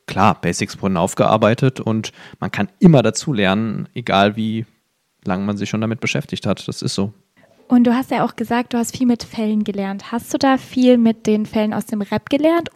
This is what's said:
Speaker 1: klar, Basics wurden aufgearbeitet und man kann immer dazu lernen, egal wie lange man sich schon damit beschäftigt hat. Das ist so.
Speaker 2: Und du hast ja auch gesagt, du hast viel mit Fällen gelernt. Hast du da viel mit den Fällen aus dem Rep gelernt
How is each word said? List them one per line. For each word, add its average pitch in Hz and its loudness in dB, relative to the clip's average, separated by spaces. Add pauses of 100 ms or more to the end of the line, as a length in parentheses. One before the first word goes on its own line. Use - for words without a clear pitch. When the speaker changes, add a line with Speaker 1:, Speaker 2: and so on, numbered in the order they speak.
Speaker 1:
klar, 98 2
Basics - -4
wurden 95 -2
aufgearbeitet 110 2
und 110 -4 (280)
man 90 -6
kann - -4 (120)
immer 151 8
dazu 113 -2
lernen, 101 0
egal 101 2
wie 110 -4 (580)
lange 95 -4
man 104 -2
sich 98 -6
schon 107 -4
damit 113 -4
beschäftigt - -6
hat. 98 -4
Das - -10
ist - -6
so. - -4 (560)
Speaker 2:
Und 247 4
du 240 2
hast 254 -4
ja 226 -2
auch - -6
gesagt, 233 -6
du 240 -2
hast 233 -6
viel 254 -2
mit 240 0
Fällen 214 -4
gelernt. 196 -8
Hast - -8
du 302 -2
da 269 2
viel 254 4
mit 226 2
den 214 2
Fällen 214 -2
aus 208 -4
dem 208 -6
Rep 214 -4
gelernt 311 2